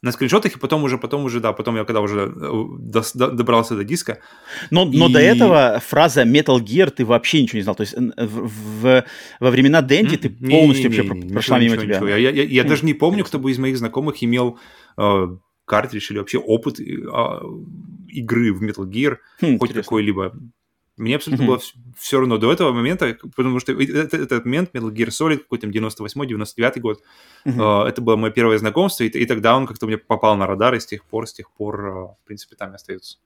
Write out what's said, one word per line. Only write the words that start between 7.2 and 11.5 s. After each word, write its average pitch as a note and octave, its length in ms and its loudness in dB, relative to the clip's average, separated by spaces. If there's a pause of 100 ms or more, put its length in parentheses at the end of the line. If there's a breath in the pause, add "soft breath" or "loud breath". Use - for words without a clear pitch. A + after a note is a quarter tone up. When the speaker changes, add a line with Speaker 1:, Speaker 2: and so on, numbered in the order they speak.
Speaker 2:
ничего A2+ 160 -2
не G2+ 40 -4
знал. F#2+ 120 -2
То G#2+ 80 -6
есть, G2+ 120 -6
н-, A#2+ 220 -4
в, A2+ 320 -6 (340)
в, B2+ 220 6 (360 loud breath)
во B2+ 100 4
времена C#3 320 6
Денди D#3 340 2
ты - 140 -4
Speaker 1:
М? - 100 -18
Не, D3 300 6
Speaker 2:
полностью C3 180 2
Speaker 1:
не, - 0 -
Speaker 2:
вообще G#2+ 140 2
Speaker 1:
не, - 20 2
Speaker 2:
пр-, F#2+ 180 -4
Speaker 1:
не, F2+ 80 -10
Speaker 2:
прошла A2+ 280 0